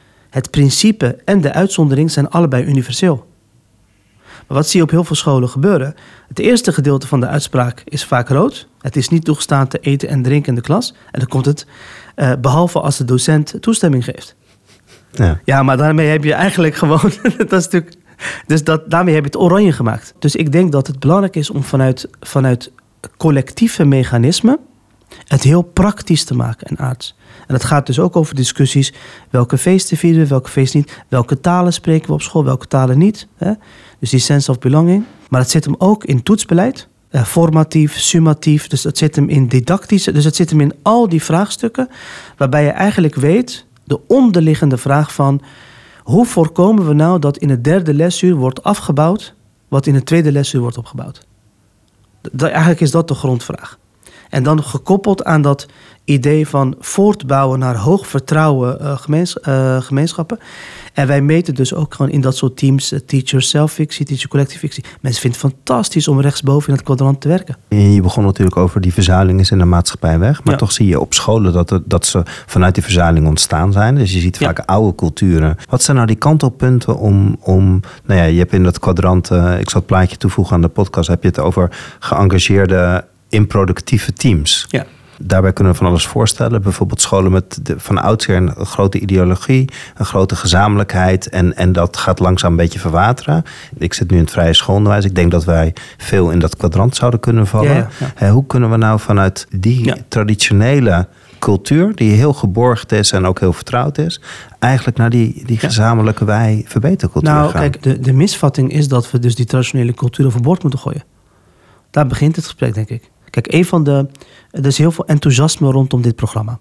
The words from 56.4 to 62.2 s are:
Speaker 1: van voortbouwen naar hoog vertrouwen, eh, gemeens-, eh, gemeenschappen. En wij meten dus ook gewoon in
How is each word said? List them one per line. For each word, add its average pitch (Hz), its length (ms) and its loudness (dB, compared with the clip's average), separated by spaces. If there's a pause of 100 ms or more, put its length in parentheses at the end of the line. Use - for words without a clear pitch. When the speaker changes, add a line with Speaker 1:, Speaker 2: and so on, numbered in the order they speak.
Speaker 1:
van 135 300 -2
voortbouwen 139 800 0
naar 127 180 -2
hoog 139 300 0
vertrouwen, 135 720 0
eh, 143 180 -6
gemeens-, 160 420 -2
eh, 131 400 0
gemeenschappen. 160 580 -4 (540)
En 143 140 -2
wij 143 160 2
meten 156 320 2
dus 131 200 -2
ook 156 200 -6
gewoon - 180 -2
in 143 80 0